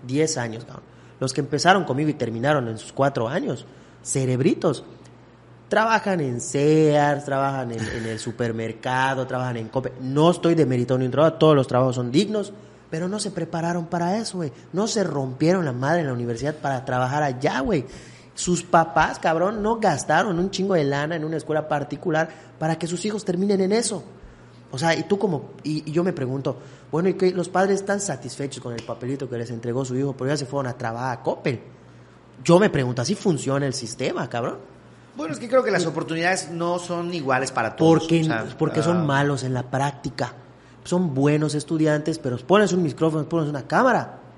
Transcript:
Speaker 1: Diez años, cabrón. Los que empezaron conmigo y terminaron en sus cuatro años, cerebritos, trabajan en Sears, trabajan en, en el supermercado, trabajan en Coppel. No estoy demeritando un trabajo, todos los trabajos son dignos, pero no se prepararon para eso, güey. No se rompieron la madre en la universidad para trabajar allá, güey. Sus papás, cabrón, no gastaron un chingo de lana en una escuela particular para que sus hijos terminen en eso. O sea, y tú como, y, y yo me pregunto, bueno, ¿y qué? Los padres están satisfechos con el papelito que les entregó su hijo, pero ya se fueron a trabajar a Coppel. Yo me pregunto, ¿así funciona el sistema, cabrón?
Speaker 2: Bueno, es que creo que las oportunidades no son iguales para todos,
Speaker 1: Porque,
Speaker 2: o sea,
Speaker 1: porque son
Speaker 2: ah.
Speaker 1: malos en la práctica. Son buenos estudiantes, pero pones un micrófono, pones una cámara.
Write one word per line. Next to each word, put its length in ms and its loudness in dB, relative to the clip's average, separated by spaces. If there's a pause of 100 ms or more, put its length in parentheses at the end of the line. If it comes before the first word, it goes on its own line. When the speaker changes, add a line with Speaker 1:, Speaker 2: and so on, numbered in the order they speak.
Speaker 1:
Diez 320 0
años, 280 -6
cabrón. 180 -18 (360)
Los 140 -2
que 80 -2
empezaron 440 4
conmigo 240 0
y 40 0
terminaron 540 0
en 100 -6
sus 160 -14
cuatro 340 0
años, 380 -4 (380)
cerebritos, 800 0 (840)
trabajan 540 2
en 200 -2
Sears, 840 4
trabajan 460 -2
en, 80 -6
en 260 -6
el 140 -6
supermercado, 1080 -2
trabajan 300 -4
en 100 -8
Coppel. 340 -4
No 300 4
estoy 240 2
demeritando 500 2
un 60 -2
trabajo, 240 4
todos 200 6
los 120 4
trabajos 280 2
son 160 -4
dignos, 420 0 (360)
pero 180 -4
no 120 -4
se 100 -4
prepararon 560 -4
para 320 0
eso, 200 -6
güey. 140 -4 (220)
No 140 0
se 160 0
rompieron 600 2
la 100 -2
madre 280 2
en 60 0
la 60 -2
universidad 420 -4
para 300 -4
trabajar 360 0
allá, 380 0
güey. 260 0 (480)
Sus 300 -2
papás, 560 2
cabrón, 420 0
no 140 0
gastaron 640 2
un 100 0
chingo 240 0
de 120 4
lana 320 -2
en 60 -4
una 140 -4
escuela 300 -2
particular 640 -2 (280)
para 220 -2
que 80 -6
sus 180 -6
hijos 200 -2
terminen 360 0
en 120 2
eso. 300 -2 (680)
O 60 -8
sea, 180 2
y 80 -2
tú 160 2
como, 320 -2 (120)
y, 260 -4
y 20 -6
yo 120 2
me 100 0
pregunto, 440 -4 (340)
bueno, 180 2
¿y 60 0
qué? 160 2
Los 180 -2
padres 300 2
están 200 -2
satisfechos 640 -6
con 120 -8
el 100 -10
papelito 440 -6
que 100 -8
les 120 -6
entregó 340 -4
su 140 -4
hijo, 180 -2
pero 140 -4
ya 80 0
se 80 -4
fueron 260 -4
a 60 -8
trabajar 400 -4
a 60 -16
Coppel. 360 -2 (840)
Yo 160 8
me 100 6
pregunto, 320 -2
¿así 140 0
funciona 500 0
el 80 -2
sistema, 560 -6
cabrón? 280 -4 (600)
Speaker 2:
Bueno, 160 -8
es 60 -10
que 100 -12
creo 140 4
que 80 0
las 160 2
oportunidades 640 -2
no 260 -2
son 360 -4
iguales 380 0
para 240 -2
todos, 260 6
Speaker 1:
Porque, 200 2
Speaker 2:
o 20 2
sea, 220 0 (140)
Speaker 1:
porque 240 0
son 140 2
Speaker 2:
ah. 60 0
Speaker 1:
malos 400 2
en 120 -2
la 160 -2
práctica. 600 -4 (500)
Son 320 0
buenos 400 2
estudiantes, 640 0
pero 180 -4
pones 340 4
un 120 2
micrófono, 440 0
pones 220 0
una 180 -6
cámara. 520 2 (180)